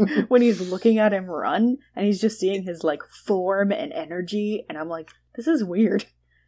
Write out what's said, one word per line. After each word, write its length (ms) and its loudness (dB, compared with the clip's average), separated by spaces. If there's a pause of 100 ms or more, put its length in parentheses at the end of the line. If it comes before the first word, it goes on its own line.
(280)
when 140 6
he's 180 4
looking 380 2
at 140 4
him 140 -2
run, 500 0 (180)
and 120 -2
he's 140 2
just 200 0
seeing 240 0
his, 180 -10
like, 220 -2
form 680 0
and 220 -4
energy, 760 -6
and 100 -10
I'm 100 -6
like, 220 -10 (260)
"This 100 -8
is 160 2
weird." 440 0 (420)